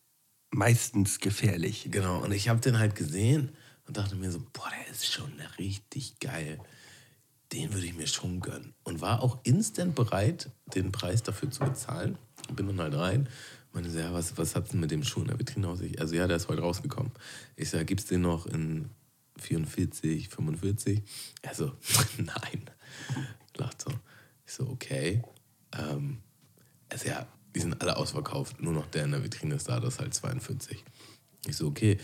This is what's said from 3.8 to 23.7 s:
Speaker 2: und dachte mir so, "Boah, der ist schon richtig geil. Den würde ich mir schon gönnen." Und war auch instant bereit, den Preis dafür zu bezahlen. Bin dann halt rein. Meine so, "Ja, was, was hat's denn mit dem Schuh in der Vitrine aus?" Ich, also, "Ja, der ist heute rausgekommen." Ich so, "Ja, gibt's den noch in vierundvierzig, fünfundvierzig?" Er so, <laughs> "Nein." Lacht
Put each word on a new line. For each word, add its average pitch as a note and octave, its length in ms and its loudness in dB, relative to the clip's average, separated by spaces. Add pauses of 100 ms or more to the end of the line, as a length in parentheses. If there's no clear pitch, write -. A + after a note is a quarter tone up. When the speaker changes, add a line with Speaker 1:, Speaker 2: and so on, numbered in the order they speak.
Speaker 2:
und - 100 -8
dachte G2 200 -2
mir F#2 140 -2
so, E2+ 100 -4 (120)
"Boah, - 180 -8
der - 220 -10
ist - 140 -4
schon - 260 -2 (260)
richtig G2+ 640 -6
geil. D#2+ 400 -4 (920)
Den C#3+ 220 -2
würde F2+ 120 0
ich F2 80 -6
mir D#2+ 120 -4
schon F2+ 340 -2
gönnen." - 340 -8 (100)
Und E2 160 -4
war A2 220 2
auch B2 220 2
instant F3+ 500 4
bereit, A2+ 560 2 (240)
den F#2 180 2
Preis F2+ 300 2
dafür - 280 -2
zu - 140 -2
bezahlen. C3+ 520 -2 (380)
Bin G2+ 120 0
dann G2 140 0
halt D2+ 140 0
rein. F#2+ 340 4 (440)
Meine E2+ 180 -2
so, E2 80 -2
"Ja, E2+ 140 -2
was, E2+ 260 -2
was E2 160 0
hat's E2+ 160 0
denn F#2 100 2
mit D#2 100 2
dem D#2 120 0
Schuh - 200 0
in - 60 0
der A#2 100 0
Vitrine G2+ 300 0
aus?" F2+ 120 -2
Ich, F2+ 200 -4
also, D#2+ 140 0
"Ja, F2 120 4
der F2 100 4
ist E2+ 120 0
heute D#2 140 0
rausgekommen." - 500 0 (440)
Ich D#2 140 -4
so, - 60 0
"Ja, E2 60 2
gibt's F#2+ 240 0
den F2+ 160 4
noch E2+ 240 2
in D#2+ 440 -2 (460)
vierundvierzig, D#2+ 920 0
fünfundvierzig?" G2 760 0 (400)
Er - 120 -10
so, D2+ 180 -2 (240)
<laughs> - 220 4
"Nein." - 520 -6 (880)
Lacht - 260 -4